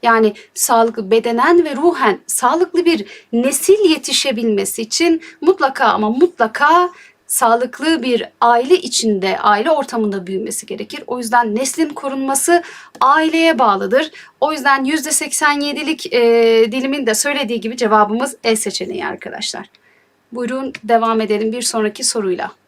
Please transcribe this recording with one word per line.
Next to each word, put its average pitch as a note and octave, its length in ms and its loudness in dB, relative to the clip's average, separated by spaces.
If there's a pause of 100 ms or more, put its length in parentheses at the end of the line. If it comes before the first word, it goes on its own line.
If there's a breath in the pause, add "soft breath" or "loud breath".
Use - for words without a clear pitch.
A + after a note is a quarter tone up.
Yani A3 320 4 (200 loud breath)
sağlıklı, A3+ 560 0
bedenen A#3+ 540 4
ve C#4+ 120 -4
ruhen C4+ 500 2
sağlıklı D#4+ 580 0
bir A3 220 0 (260 loud breath)
nesil D4 580 2
yetişebilmesi A3+ 920 -2
için E4 400 0 (180 loud breath)
mutlaka C#4+ 460 2
ama G#3+ 240 2
mutlaka D4+ 800 2 (400 loud breath)
sağlıklı B3 720 0
bir A#3+ 220 0 (160)
aile A#3+ 340 4
içinde, G#3 640 -2
aile G#3 320 2
ortamında A3 560 -2
büyümesi F#3+ 400 -8
gerekir. G#3 400 -12
O B3 120 -6
yüzden A#3 360 0
neslin C4+ 340 -2
korunması C#4 760 0 (380 loud breath)
aileye D#4+ 580 2
bağlıdır. A3 520 2 (300 loud breath)
O D4 120 0
yüzden C#4 320 0
yüzde D4+ 280 -2
seksen D4 480 -2
yedilik, D4 520 -6
e, B3 80 2 (520)
dilimin C4+ 340 -2
de A3 80 0
söylediği B3+ 460 -2
gibi A3+ 160 -8
cevabımız A3 680 0
E A3+ 120 2
seçeneği F#3+ 500 -6
arkadaşlar. - 640 -10 (600 soft breath)
Buyurun B3 400 -6 (120)
devam A3+ 360 2
edelim G#3+ 320 -2
bir A#3+ 100 -6
sonraki A3 420 -4
soruyla. F#3+ 480 -4 (160)